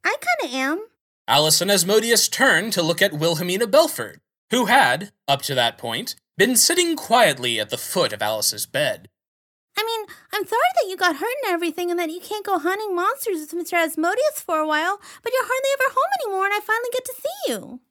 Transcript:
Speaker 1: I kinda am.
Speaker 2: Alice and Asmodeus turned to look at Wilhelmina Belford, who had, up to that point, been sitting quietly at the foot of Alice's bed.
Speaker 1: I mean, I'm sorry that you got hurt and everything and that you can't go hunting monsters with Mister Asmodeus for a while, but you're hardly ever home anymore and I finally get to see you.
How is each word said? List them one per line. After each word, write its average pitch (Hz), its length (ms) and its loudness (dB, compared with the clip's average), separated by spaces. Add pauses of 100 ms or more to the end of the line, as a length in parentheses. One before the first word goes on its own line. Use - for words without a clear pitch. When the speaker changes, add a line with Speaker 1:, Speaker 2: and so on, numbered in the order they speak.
Speaker 1:
I 427 140 -2 (240)
kinda 262 160 -4
am. 302 280 -2 (420)
Speaker 2:
Alice 151 340 4
and 185 80 0
Asmodeus 208 580 4
turned 226 460 2
to 180 80 0
look 165 220 2
at 196 100 2
Wilhelmina 170 540 0
Belford, 269 520 2 (300)
who 240 160 2
had, 196 460 2 (160)
up 139 160 2
to 139 100 -4
that 120 240 0
point, 117 380 -8 (240)
been 240 160 4
sitting 339 400 2
quietly 135 640 2
at 104 100 -2
the 120 80 -6
foot 143 360 0
of 104 100 -4
Alice's 107 420 -2
bed. 127 440 -2 (680)
Speaker 1:
I 415 60 0
mean, 453 240 -4 (260)
I'm 403 140 -4
sorry 523 260 2
that 554 160 0
you 370 80 -8
got 349 200 0
hurt 453 260 -4
and 392 100 0
everything 349 380 -4
and 349 80 -2
that 330 100 -4
you 349 100 -10
can't 415 240 -8
go 403 140 0
hunting 381 380 -2
monsters 381 460 -2
with 302 120 -14
Mister 339 220 -6
Asmodeus 339 680 0
for 330 140 -2
a 311 80 0
while, 320 340 0 (220)
but 466 100 -6
you're 508 140 0
hardly 523 300 -2
ever 523 180 0
home 622 180 2 (140)
anymore 381 200 -2
and 392 100 0
I 427 60 -2
finally 466 320 -2
get 508 120 -4
to 508 80 -12
see 719 380 -6
you. 226 280 -8 (100)